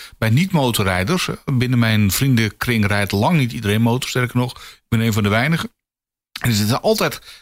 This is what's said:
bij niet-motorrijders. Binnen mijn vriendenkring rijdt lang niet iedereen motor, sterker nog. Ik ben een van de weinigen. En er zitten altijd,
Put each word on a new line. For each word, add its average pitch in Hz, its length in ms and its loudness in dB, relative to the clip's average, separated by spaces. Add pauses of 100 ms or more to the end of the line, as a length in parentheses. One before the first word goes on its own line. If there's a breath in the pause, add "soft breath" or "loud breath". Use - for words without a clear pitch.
(180 loud breath)
bij 113 120 0
niet-motorrijders. 123 1000 0 (240)
Binnen 127 260 2
mijn 107 320 2
vriendenkring 113 760 0
rijdt 101 260 0
lang 139 260 2
niet 123 140 -2
iedereen 107 300 0
motor, 120 260 0
sterker 123 280 -2
nog. 123 220 -2
Ik - 300 -20
ben 113 120 0
een 113 120 0
van 107 100 0
de 104 60 2
weinigen. 143 420 0 (680)
En 117 80 -2
er 117 60 2
zitten 104 280 0
altijd, 208 360 0 (240 loud breath)